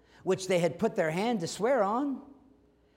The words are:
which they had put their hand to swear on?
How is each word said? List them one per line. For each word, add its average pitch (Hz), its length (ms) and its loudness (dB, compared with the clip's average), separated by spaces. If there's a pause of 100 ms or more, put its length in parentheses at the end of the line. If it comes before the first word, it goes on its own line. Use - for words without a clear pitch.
(240)
which 185 260 -2
they 180 100 4
had 170 180 0
put 165 200 -2
their 165 120 2
hand 208 300 0
to 165 80 -4
swear 226 360 2
on? 247 360 -2 (760)